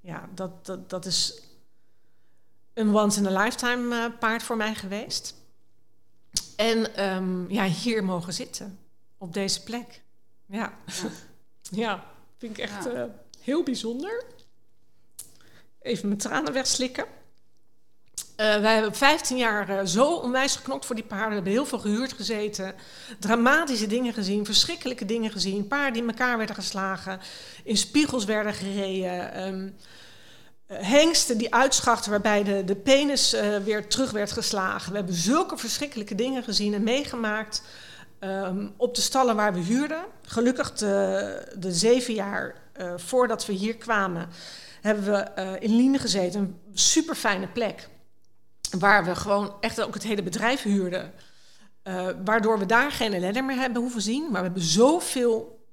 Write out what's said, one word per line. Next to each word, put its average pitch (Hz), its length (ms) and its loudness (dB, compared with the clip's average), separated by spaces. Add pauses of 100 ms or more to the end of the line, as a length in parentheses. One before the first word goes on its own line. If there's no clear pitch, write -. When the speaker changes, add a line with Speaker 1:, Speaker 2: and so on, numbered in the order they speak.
Speaker 1:
ja, 175 320 -10
dat, 180 320 -10
dat, 185 240 -10
dat 180 160 -6
is - 360 -2 (1300)
een 208 220 2
once 208 240 4
in 202 80 2
a 190 160 4
lifetime, 240 520 0 (100)
eh, 233 140 -8
paard 226 240 0
voor 233 140 -2
mij 214 180 -2
geweest. - 600 -8 (1200)
En, 226 400 0
ehm, 185 560 -2
ja, 202 140 0
hier 208 380 0
mogen 180 300 -4
zitten, - 460 -10 (380)
op 170 160 -14
deze 190 300 -2
plek. - 380 -12 (440)
Ja. 208 280 -8 (120)
Speaker 2:
Ja. - 240 -8 (640)
Speaker 1:
<laughs> - 0 -
Ja, 202 320 -4 (340)
vind 214 200 -12
ik 254 60 -8
echt, 202 200 -8
Speaker 2:
Ja. 247 80 -4
Speaker 1:
eh, 240 120 -4 (380)
heel 302 220 0
bijzonder. 277 600 -4 (1600)
Even 208 260 -4
mijn 202 120 0
tranen 277 340 -2
wegslikken. 254 520 -2 (1300)
Eh, 214 240 2
wij 220 140 6
hebben 220 220 2
vijftien 277 420 4
jaar, 208 320 0
eh, 196 160 0
zo 233 280 4
onwijs 262 420 0
geknokt - 300 -8
voor 247 100 -4
die 220 80 -6
paarden. 214 260 -4
We 214 60 -2
hebben 190 180 -2
heel 262 120 2
veel 247 140 -4
gehuurd 220 340 -2
gezeten. 208 640 -6 (440)
Dramatische 240 680 4
dingen 233 260 0
gezien, 202 320 -2
verschrikkelijke 254 600 0
dingen 220 260 -2
gezien. 202 360 -2
Paarden 277 260 0
die 226 80 -2
in 233 80 -2
elkaar 247 280 0
werden 214 180 -4
geslagen, 190 640 -6 (440)
in 208 140 0
spiegels 277 480 2
werden 214 280 0
gereden. 190 800 -4
Ehm, 190 360 -8 (960)
eh, 190 220 -8
hengsten 285 500 6
die 220 160 -2
uitschachten 233 580 4
waarbij 208 320 4
de, 196 200 0
de 190 120 0
penis, 269 580 4
eh, 208 240 0
weer 208 300 -2
terug 254 240 0
werd 208 200 -2
geslagen. 196 600 -2
We 202 60 -4
hebben 185 180 -2
zulke 277 420 2
verschrikkelijke 233 580 -6
dingen 247 280 -2
gezien 208 300 0
en 208 100 0
meegemaakt, 226 760 -2 (580)
ehm, 190 480 -4 (100)
op 247 180 0
de - 60 -2
stallen 254 340 4
waar 208 180 2
we 175 60 -2
huurden. 285 460 0 (160)
Gelukkig 254 520 0
de, 196 840 -2
de 185 120 -4
zeven 233 420 4
jaar, 202 420 -4 (180)
eh, 175 240 -8
voordat 226 480 2
we 214 80 -2
hier 208 220 -2
kwamen, 190 540 -2 (520)
hebben 208 240 2
we, 202 120 2
eh, 190 440 -4
in 220 140 4
Lienen 269 240 6
gezeten. 190 400 0
Een 196 200 -2 (140)
superfijne 208 720 2
plek. - 420 -4 (880)
Waar 202 260 8
we 175 100 0
gewoon 202 460 0
echt 226 200 -2
ook 214 120 -2
het - 100 -6
hele 208 200 -2
bedrijf 214 380 0
huurden. 190 500 0 (720)
Eh, 185 240 -4 (160)
waardoor 214 360 4
we 196 60 0
daar 240 260 4
geen 220 220 0
ellende 190 280 0
meer 269 160 -2
hebben 247 240 0
hoeven 240 200 -2
zien. 226 220 0
Maar 330 80 -2 (100)
we 185 60 0
hebben 180 140 -2
zoveel 233 1120 2